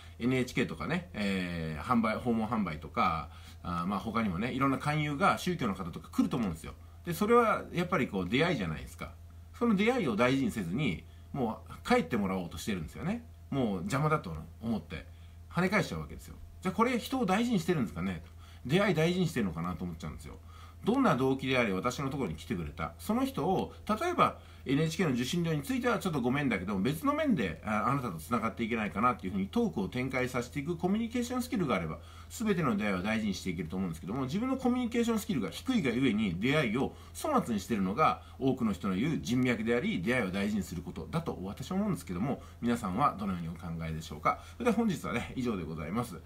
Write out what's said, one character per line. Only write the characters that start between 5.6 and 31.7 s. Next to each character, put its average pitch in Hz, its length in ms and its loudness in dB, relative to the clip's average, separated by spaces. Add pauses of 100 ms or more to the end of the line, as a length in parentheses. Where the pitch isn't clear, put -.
の 98 80 0
方 90 160 -6
と 80 80 -10
か - 100 -14
来 - 140 2
る 196 60 2
と - 60 0
思 120 100 0
う 98 40 0
ん 82 40 -2
で 80 60 -8
す - 60 -12
よ。 80 80 -10 (320)
で、 170 80 -4
そ 165 120 0
れ 233 100 6
は 220 360 6
や 175 140 0
っ - 20 -2
ぱ - 120 2
り 123 100 2
こ 95 120 0
う、 90 80 -2
出 127 140 4
会 175 120 2
い - 20 -2
じ 101 80 -2
ゃ - 20 -2
な 78 100 -4
い 65 40 -8
で 65 60 -10
す - 100 -16
か。 - 140 -12 (460)
そ - 80 2
の 226 100 6
出 214 160 6
会 254 120 2
い 151 40 2
を 110 80 2
大 123 200 6
事 135 80 2
に 110 80 2
せ 107 120 -4
ず 85 120 -2
に、 110 300 0 (260)
も 226 380 -2
う - 180 -12
帰 247 140 6
っ - 20 -6
て 240 140 -2
も 101 100 2
ら 95 100 0
お 90 80 -2
う 80 40 -10
と - 80 -10
し - 80 -10
て 107 80 0
る 92 60 -2
ん 82 40 -6
で 73 60 -8
す - 60 -16
よ 80 100 -8
ね。 226 200 -4 (240)
も 120 260 0
う - 20 -
邪 107 240 -2
魔 156 80 4
だ 151 100 4
と 92 140 -8 (280)
思 113 160 0
っ - 40 -4
て、 - 240 -10 (440)
跳 - 120 0
ね 185 80 4
返 196 140 4
し - 40 -4
ち - 60 -6
ゃ 85 40 -4
う 80 40 -4
わ 76 60 -8
け - 80 -12
で - 60 -12
す - 60 -16
よ。 - 80 -14 (260)
じ 185 80 -2
ゃ - 20 2
あ 175 40 -10
こ 220 80 4
れ 247 160 4
人 - 200 -2
を 240 60 2
大 190 200 4
事 247 60 0
に 208 80 4
し 156 60 0
て 180 80 4
る 160 60 2
ん 120 40 2
で 98 60 0
す 82 40 -10
か 82 80 -4
ね 90 240 -2
と。 - 60 -20 (340)
出 160 160 6
会 208 100 6
い 160 40 0
大 160 180 4
事 185 60 0
に 175 80 4
し - 60 -4
て 127 60 0
る 107 60 2
の 87 80 -2
か 82 80 -4
な 87 140 -2
と 85 80 -8
思 87 100 -4
っ - 20 -8
ち 80 100 -10
ゃ - 20 -6
う 73 40 -6
ん 64 40 -10
で - 60 -14
す - 40 -16
よ。 62 100 -14 (480)
ど 240 160 4
ん 269 40 6
な 190 120 6
動 131 200 4
機 135 120 -4
で 131 100 4
あ 123 60 6
れ 101 100 2
私 98 260 0
の 139 100 -4
と 147 80 -4
こ 135 60 -2
ろ 101 60 0
に 78 60 -6
来 - 100 -12
て 113 100 -4
く 87 80 -2
れ 76 60 -6
た。 78 300 -6
そ - 140 -2
の 254 120 2
人 269 200 -2
を、 185 280 0 (140)
例 330 240 0
え - 20 -4
ば、 131 240 4 (280)
エ 135 100 2
ヌ 151 80 4
エ - 20 4
イ 160 40 0
チ - 80 -4
ケ 196 60 2
ー 170 40 4
の 135 60 2
受 120 100 0
信 175 200 0
料 165 100 2
に 147 80 0
つ 254 120 -2
い 254 80 0
て 240 60 0
は 220 120 2
ち 180 80 -2
ょ - 40 2
っ - 20 -2
と 139 80 0
ご 120 80 2
め 143 140 2
ん 139 60 2
だ 104 100 2
け 87 60 -4
ど 101 100 -2
も、 95 60 2
別 151 240 0
の 277 80 4
面 294 220 4
で、 90 300 0
あ、 107 220 2
あ 127 80 4
な 139 60 0
た 120 80 -2
と 82 100 -6
繋 113 200 0
が 110 100 0
っ - 60 -6
て 117 80 -2
い 110 60 0
け 117 60 0
な 110 100 0
い 95 60 -2
か 95 100 -2
な 123 100 6
っ 117 60 -6
て 95 100 -8
い - 20 -2
う 95 40 -2
ふ - 20 -4
う 98 40 2
に 95 80 2
ト 233 200 2
ー 175 60 -2
ク 113 80 0
を 92 60 0
展 127 220 -2
開 127 200 0
さ 123 140 -2
せ 120 80 -10
て 147 80 -4
い 139 60 -4
く 170 120 -2
コ 180 100 0
ミ 202 100 4
ュ 226 60 0
ニ 226 60 -2
ケ 247 100 -2
ー 240 40 0
シ 240 100 -4
ョ 247 40 0
ン 254 40 2
ス - 80 -6
キ 269 80 0
ル 175 100 2
が 113 80 4